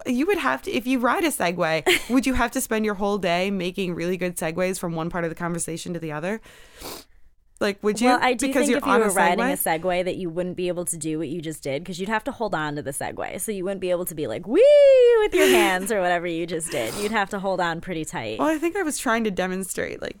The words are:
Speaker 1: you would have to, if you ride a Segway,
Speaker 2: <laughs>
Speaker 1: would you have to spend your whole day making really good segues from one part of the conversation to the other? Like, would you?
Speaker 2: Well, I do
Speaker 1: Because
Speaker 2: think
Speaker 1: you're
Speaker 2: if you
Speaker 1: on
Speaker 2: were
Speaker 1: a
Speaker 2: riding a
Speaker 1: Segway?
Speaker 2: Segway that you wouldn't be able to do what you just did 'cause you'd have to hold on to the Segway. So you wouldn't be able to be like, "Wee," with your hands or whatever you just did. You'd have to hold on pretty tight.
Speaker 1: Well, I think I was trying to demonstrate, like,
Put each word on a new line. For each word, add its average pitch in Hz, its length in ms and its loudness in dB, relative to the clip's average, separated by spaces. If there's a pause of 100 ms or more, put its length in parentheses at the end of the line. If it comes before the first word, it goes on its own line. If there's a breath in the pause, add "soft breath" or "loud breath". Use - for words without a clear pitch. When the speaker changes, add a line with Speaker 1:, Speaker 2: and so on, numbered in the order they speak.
Speaker 1:
you 254 200 0
would 392 120 2
have 262 260 -2
to, - 80 -6
if 240 160 -2
you 254 120 0
ride 254 240 2
a 320 60 2
Segway, 170 540 0 (160)
Speaker 2:
<laughs> - 100 -10
Speaker 1:
would 240 160 4
you 262 80 0
have 240 180 0
to 254 100 -4
spend 220 240 -2
your 208 100 -2
whole 202 220 0
day 180 340 0
making 180 440 -4
really 175 220 -2
good 180 200 -4
segues 185 420 -2
from 170 160 -4
one 160 140 -4
part 170 140 -4
of 165 60 -4
the 165 60 -8
conversation 170 580 -6
to 170 60 -6
the 160 120 -8
other? 175 300 -6 (1160 loud breath)
Like, 202 220 -2
would 214 180 0
you? 240 100 6
Speaker 2:
Well, 247 120 6
I 254 140 2
do 254 100 -2
Speaker 1:
Because 277 220 2
Speaker 2:
think - 20 2
Speaker 1:
you're 233 80 2
Speaker 2:
if - 80 -4
you - 60 0
Speaker 1:
on 202 80 6
Speaker 2:
were 220 80 4
Speaker 1:
a 196 60 0
Speaker 2:
riding 180 320 2
a - 80 0
Speaker 1:
Segway? 165 280 -2
Speaker 2:
Segway 180 240 0
that 170 120 -2
you 180 120 -6
wouldn't 180 280 -4
be 180 100 -2
able 175 180 -4
to 170 100 -6
do 156 220 -4
what 160 100 -4
you 160 140 -6
just 151 220 -10
did 143 200 -4
'cause 180 160 -10
you'd 190 80 -4
have 220 180 -2
to 269 60 -4
hold 214 220 -4
on 151 220 -4
to 147 80 -6
the 135 80 -6
Segway. - 500 -8
So 226 100 -6
you 190 120 -6
wouldn't 196 180 -4
be 185 80 -2
able 180 160 0
to 175 80 -8
be 147 140 -4
like, 110 200 -6
"Wee," 285 140 4 (600)
with 427 120 2
your 381 140 6
hands 208 440 4
or 214 80 0
whatever 175 280 0
you 170 180 -4
just 165 240 -6
did. 127 280 -4
You'd 208 140 -4
have 208 200 0
to 202 80 -4
hold 185 200 -2
on 170 220 -2
pretty 160 240 -6
tight. 113 320 -6
Speaker 1:
Well, 277 100 2
I 311 120 0
think 339 160 -2
I 403 80 -2
was 302 160 -4
trying 233 240 0
to 214 80 0
demonstrate, 185 720 -6
like, - 180 -10